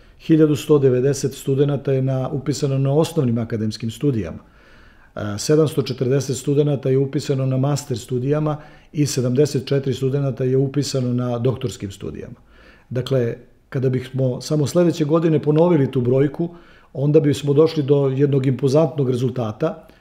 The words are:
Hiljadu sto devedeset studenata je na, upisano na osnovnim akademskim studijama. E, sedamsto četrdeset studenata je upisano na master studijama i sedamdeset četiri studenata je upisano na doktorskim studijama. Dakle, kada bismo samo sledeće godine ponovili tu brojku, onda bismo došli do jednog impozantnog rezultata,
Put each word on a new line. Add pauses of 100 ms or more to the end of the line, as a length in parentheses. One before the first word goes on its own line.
(200)
Hiljadu
sto
devedeset
studenata
je
na,
upisano
na
osnovnim
akademskim
studijama. (760)
E,
sedamsto
četrdeset
studenata
je
upisano
na
master
studijama (360)
i
sedamdeset
četiri
studenata
je
upisano
na
doktorskim
studijama. (540)
Dakle, (340)
kada
bismo
samo
sledeće
godine
ponovili
tu
brojku, (440)
onda
bismo
došli
do
jednog
impozantnog
rezultata, (140)